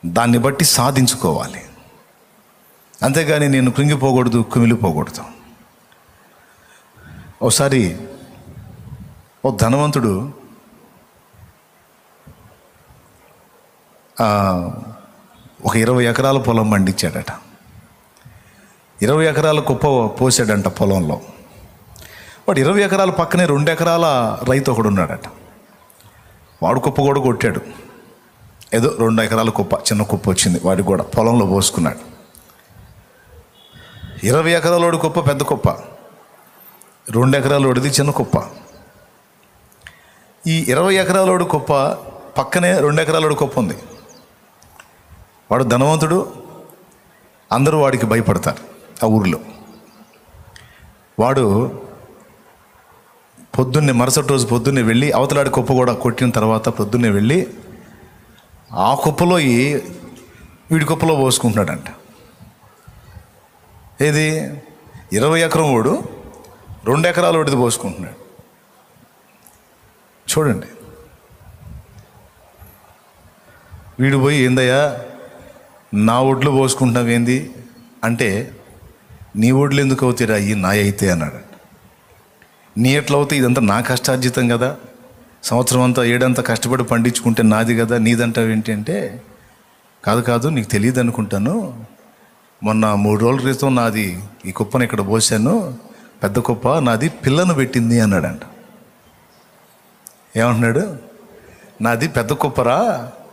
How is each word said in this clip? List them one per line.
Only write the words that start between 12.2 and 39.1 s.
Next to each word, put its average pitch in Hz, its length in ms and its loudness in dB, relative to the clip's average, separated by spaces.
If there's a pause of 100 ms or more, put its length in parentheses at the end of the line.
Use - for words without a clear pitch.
ఆ, 98 500 0 (920)
ఒక - 120 -2
ఇరవై 120 280 2
ఎకరాల 131 340 2
పొలం 113 320 0
పండించాడట. 95 560 0 (1800)
ఇరవై 147 240 2
ఎకరాల 151 340 2
కుప్ప 131 260 -2 (340)
పోసాడంట 110 480 2
పొలంలో. 90 520 -2 (1300)
వాడు 156 100 0
ఇరవై 175 240 2
ఎకరాల 190 280 2
పక్కనే 175 360 0
రెండు 147 240 0
ఎకరాల 160 680 0 (120)
రైతు 135 200 0
ఒకడు 113 180 2
ఉన్నాడట. 95 320 -2 (1400)
వాడు 110 180 0
కుప్ప 139 200 -2
కూడా 139 200 2
కొట్టాడు. 117 400 0 (1120)
ఏదో 117 260 0
రెండు 113 220 2
ఎకరాల 113 280 0
కుప్ప, - 240 -2
చిన్న - 280 -2
కుప్ప 101 280 -2
వచ్చింది 90 340 0
వాడికి 92 220 0
కూడా, 95 160 0
పొలంలో 117 440 2
పోసుకున్నాడు. 92 520 0 (2250)
ఇరవై 156 240 2
ఎకరాలోడి 170 460 2
కుప్ప 160 240 -2
పెద్ద 143 220 0
కుప్ప, 139 260 0 (1400)
రెండు 127 260 4
ఎకరాలోడిది 135 520 2
చిన్న 143 220 0
కుప్ప. - 320 -2 (2000)